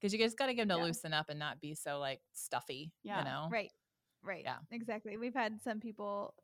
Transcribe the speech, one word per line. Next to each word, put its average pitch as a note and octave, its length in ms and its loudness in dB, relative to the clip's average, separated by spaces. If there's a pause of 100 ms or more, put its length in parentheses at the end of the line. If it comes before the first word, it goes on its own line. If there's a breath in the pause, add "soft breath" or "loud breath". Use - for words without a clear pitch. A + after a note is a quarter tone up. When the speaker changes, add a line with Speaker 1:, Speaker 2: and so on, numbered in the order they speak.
Speaker 1:
'Cause G3+ 120 4
you G#3+ 60 4
just A3+ 180 6
gotta C4+ 180 4
get A#3 80 4
'em G#3+ 80 6
to F3+ 60 6
Speaker 2:
Yeah. E3+ 60 4
Speaker 1:
loosen E3 320 0
up D#3 160 2
and D3+ 80 -4
not D3+ 220 -2
be D3+ 140 -6
so, C#3+ 240 -2
like, C3+ 220 0 (120)
stuffy, C#3 600 -4 (120)
Speaker 2:
Yeah. G3+ 160 -2
Speaker 1:
you - 40 2
know? C#3+ 260 -2
Speaker 3:
Right. G#3+ 220 0 (480)
Right. F3+ 240 -6
Speaker 1:
Yeah. B2+ 140 -2 (120)
Speaker 3:
Exactly. A3 460 -4
We've A#3+ 180 -4
had A3 280 0
some A3 180 -2
people G3+ 640 -6